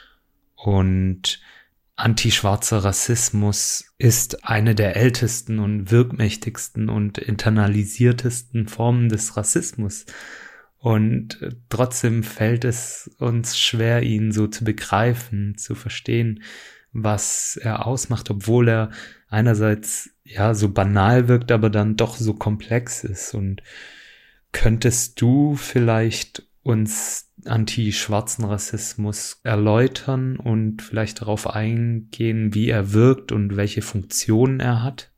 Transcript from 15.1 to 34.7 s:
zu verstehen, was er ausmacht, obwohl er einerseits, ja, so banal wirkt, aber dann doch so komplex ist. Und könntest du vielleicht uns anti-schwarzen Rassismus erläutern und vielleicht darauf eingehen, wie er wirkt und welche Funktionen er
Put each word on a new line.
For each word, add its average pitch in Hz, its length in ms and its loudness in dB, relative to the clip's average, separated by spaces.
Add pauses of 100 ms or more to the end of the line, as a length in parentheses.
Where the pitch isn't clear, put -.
zu - 160 -8
verstehen, 113 680 -4 (480)
was - 640 -2
er 110 300 -2
ausmacht, 127 420 -4
obwohl 117 400 2
er 110 220 0 (380)
einerseits, 107 840 0 (120)
ja, 107 300 0
so 104 160 2
banal 101 580 4
wirkt, 120 240 4
aber 110 180 4
dann 107 280 2
doch 113 200 0
so 107 180 0
komplex 113 680 -4
ist. - 300 -8
Und 98 300 -4 (880)
könntest - 680 2
du 143 340 4
vielleicht 113 880 0 (200)
uns - 640 -2 (160)
anti-schwarzen 110 1000 -2
Rassismus 104 960 -6
erläutern 127 960 0
und 110 440 -2
vielleicht 110 400 -6
darauf 104 260 -4
eingehen, 113 1080 -2
wie 107 140 2
er 101 240 0
wirkt 127 380 4
und 101 260 0
welche 101 240 -2
Funktionen 113 800 0
er 120 220 0